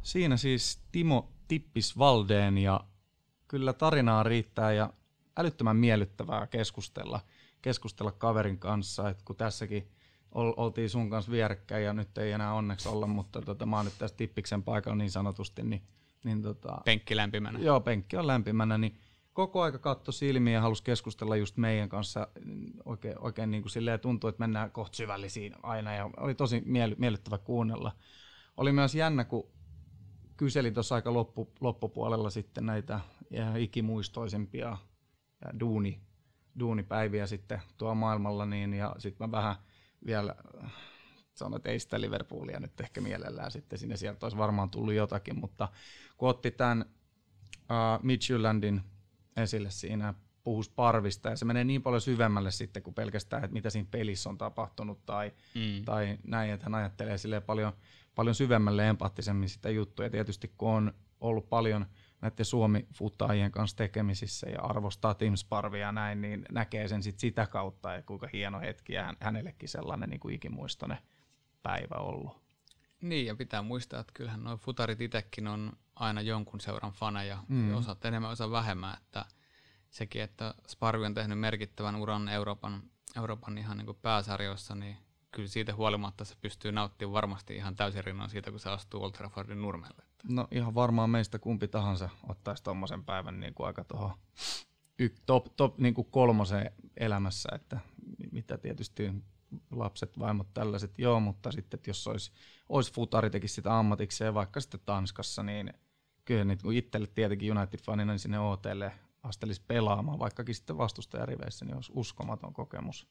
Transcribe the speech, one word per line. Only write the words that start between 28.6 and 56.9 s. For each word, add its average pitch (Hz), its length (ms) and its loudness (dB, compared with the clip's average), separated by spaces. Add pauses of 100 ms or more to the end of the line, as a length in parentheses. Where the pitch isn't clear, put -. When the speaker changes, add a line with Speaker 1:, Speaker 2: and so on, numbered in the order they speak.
Speaker 1:
myös 139 240 4
jännä, 156 300 4
kun 117 220 -2 (920)
kyselin 131 360 2
tuossa 117 220 0
aika 117 180 2
loppu-, 113 480 0
loppupuolella 113 680 0
sitten 107 360 -6
näitä 107 340 -2 (320)
ihan 110 260 -2
ikimuistoisimpia 110 1200 -2 (680)
ja - 140 -8
duuni-, 107 420 0 (580)
duunipäiviä 107 680 0
sitten 101 340 -8 (160)
tuo 110 180 -2
maailmalla, 104 500 0
niin, 101 280 -2
ja 101 240 -2
sit 98 220 -8
mä 110 120 -4
vähän 107 240 2 (500)
vielä, 104 300 0 (960)
sanon, 104 240 -6
että 113 120 -6
ei 113 100 0
sitä 110 220 -4
Liverpoolia 104 580 -6
nyt - 220 -10
ehkä - 200 -8
mielellään 98 500 -6
sitten - 280 -10
sinne, 110 180 -6
sieltä 101 280 -8
olisi 101 120 -4
varmaan 104 320 2
tullut 107 240 0
jotakin, 104 460 0
mutta - 280 -4 (500)
kun 127 120 4
otti 123 220 0
tän, 120 340 2 (840)
äh, 113 320 4
Midtjyllandin 110 800 4 (560)
esille 107 340 0
siinä, 104 420 -4 (300)
puhus 110 260 0
Parvista, 110 600 4
ja 117 60 -2
se 117 100 -4
menee 120 180 2
niin 131 180 2
paljon 120 200 2
syvemmälle 107 500 2
sitten 95 320 -6
kuin 90 100 -12
pelkästään, 107 500 -4
että 101 100 -6
mitä 110 160 -4
siinä 101 220 -2
pelissä 104 380 -2
on 98 80 -8
tapahtunut 107 680 -6
tai, 104 260 -4 (240)
Speaker 2:
Mm. 107 300 -2
Speaker 1:
tai 107 380 0
näin, 110 280 -2
että 101 140 -6
hän 107 100 -2
ajattelee 104 420 -2